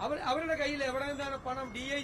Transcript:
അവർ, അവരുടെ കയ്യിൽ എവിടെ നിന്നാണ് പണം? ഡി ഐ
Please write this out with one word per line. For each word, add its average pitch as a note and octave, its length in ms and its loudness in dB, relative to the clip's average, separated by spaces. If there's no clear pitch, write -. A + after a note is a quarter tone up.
അവർ, C#4+ 120 2
അവരുടെ D#4+ 240 4
കയ്യിൽ C#4+ 300 2
എവിടെ C4+ 220 0
നിന്നാണ് C#4 380 -2
പണം? C4 300 -2
ഡി B3 100 -4
ഐ - 40 0